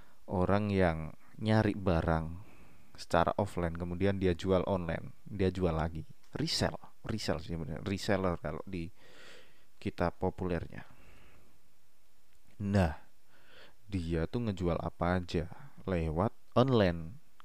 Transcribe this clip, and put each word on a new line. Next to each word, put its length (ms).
orang 400
yang 400
nyari 320
barang 720
secara 400
offline, 400
kemudian 400
dia 160
jual 320
online, 560
dia 320
jual 160
lagi, 320
resell, 400
resell 320
sih 160
sebenarnya, 320
reseller 560
kalau 240
di 240
kita 320
populernya. 720
Nah, 320
dia 400
tuh 240
ngejual 320
apa 400
aja 240
lewat 720
online, 640